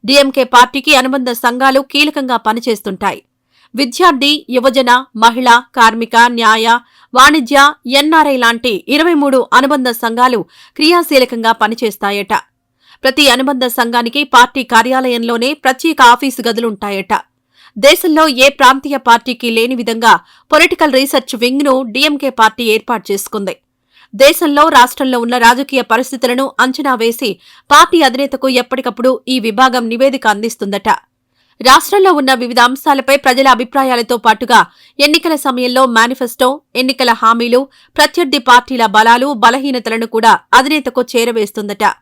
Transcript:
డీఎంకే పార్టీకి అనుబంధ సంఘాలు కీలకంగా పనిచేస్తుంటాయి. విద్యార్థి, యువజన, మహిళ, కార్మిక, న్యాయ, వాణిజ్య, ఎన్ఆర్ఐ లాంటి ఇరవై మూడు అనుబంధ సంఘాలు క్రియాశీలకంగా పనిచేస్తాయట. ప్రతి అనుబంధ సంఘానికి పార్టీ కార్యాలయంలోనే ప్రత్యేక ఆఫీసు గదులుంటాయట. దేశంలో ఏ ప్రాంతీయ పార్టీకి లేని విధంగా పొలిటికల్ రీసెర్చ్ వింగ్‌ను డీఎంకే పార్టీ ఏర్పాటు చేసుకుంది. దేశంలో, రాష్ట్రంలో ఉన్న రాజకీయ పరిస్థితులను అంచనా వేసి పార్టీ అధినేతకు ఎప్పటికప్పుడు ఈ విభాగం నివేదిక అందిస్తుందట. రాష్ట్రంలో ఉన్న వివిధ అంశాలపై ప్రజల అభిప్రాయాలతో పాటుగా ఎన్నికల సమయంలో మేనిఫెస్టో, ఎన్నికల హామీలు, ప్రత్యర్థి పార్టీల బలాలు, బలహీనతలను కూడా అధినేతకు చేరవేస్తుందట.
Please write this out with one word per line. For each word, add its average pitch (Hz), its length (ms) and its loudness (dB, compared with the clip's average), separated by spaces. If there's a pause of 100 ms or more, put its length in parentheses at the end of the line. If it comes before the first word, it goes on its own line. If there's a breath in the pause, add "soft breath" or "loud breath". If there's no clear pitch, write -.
డీఎంకే 269 400 0
పార్టీకి 254 520 2
అనుబంధ 262 340 -2
సంఘాలు 254 500 0
కీలకంగా 277 560 -2
పనిచేస్తుంటాయి. 214 840 -6 (520)
విద్యార్థి, 285 760 0
యువజన, 247 540 0 (120)
మహిళ, 233 460 2 (140)
కార్మిక, 226 400 0 (100)
న్యాయ, 233 520 0 (360 soft breath)
వాణిజ్య, 285 580 4 (140)
ఎన్ఆర్ఐ 285 500 2
లాంటి 233 520 -2
ఇరవై 311 260 0
మూడు 277 380 0
అనుబంధ 262 360 0
సంఘాలు 233 560 -2 (320 soft breath)
క్రియాశీలకంగా 269 760 0
పనిచేస్తాయట. 214 840 -4 (680 soft breath)
ప్రతి 269 260 2
అనుబంధ 262 360 0
సంఘానికి 240 600 -4
పార్టీ 247 380 2
కార్యాలయంలోనే 240 920 -2
ప్రత్యేక 277 500 -2
ఆఫీసు 240 460 2
గదులుంటాయట. 208 680 -6 (640 soft breath)
దేశంలో 311 500 2
ఏ 262 200 2
ప్రాంతీయ 269 480 0
పార్టీకి 240 540 -2
లేని 226 240 -2
విధంగా 226 460 0 (320 soft breath)
పొలిటికల్ 320 400 2
రీసెర్చ్ 262 480 -2
వింగ్‌ను 262 420 0
డీఎంకే 269 480 -2
పార్టీ 233 340 -2
ఏర్పాటు 220 480 -4
చేసుకుంది. 196 440 -8 (580 soft breath)
దేశంలో, 294 540 2
రాష్ట్రంలో 254 520 2
ఉన్న 233 180 -4
రాజకీయ 247 440 0
పరిస్థితులను 247 800 -4
అంచనా 262 340 -2
వేసి 233 440 -4 (320 soft breath)
పార్టీ 330 320 4
అధినేతకు 269 460 -2
ఎప్పటికప్పుడు 247 800 -2
ఈ 254 120 -2
విభాగం 233 480 0
నివేదిక 262 380 -2
అందిస్తుందట. 208 640 -4 (720)
రాష్ట్రంలో 370 520 2
ఉన్న 269 220 0
వివిధ 240 260 -2
అంశాలపై 269 560 0
ప్రజల 269 320 2
అభిప్రాయాలతో 247 680 0
పాటుగా 220 500 2 (340 soft breath)
ఎన్నికల 311 340 0
సమయంలో 254 520 0
మేనిఫెస్టో, 247 720 -2 (160)
ఎన్నికల 254 340 -2
హామీలు, 233 580 0 (280 soft breath)
ప్రత్యర్థి 294 420 0
పార్టీల 240 480 2
బలాలు, 233 460 2
బలహీనతలను 240 720 -2
కూడా 220 320 0 (160)
అధినేతకు 262 480 0
చేరవేస్తుందట. 220 1000 -4